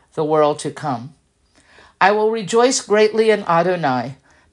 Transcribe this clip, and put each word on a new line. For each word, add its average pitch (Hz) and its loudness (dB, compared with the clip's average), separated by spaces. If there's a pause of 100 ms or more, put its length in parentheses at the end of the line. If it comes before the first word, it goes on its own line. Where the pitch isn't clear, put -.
(160)
the 160 -4
world 151 2
to 147 -8
come. 147 -10 (880)
"I 190 4
will 214 0
rejoice 226 0
greatly 214 2
in 202 0
Adonai. 165 -2 (360)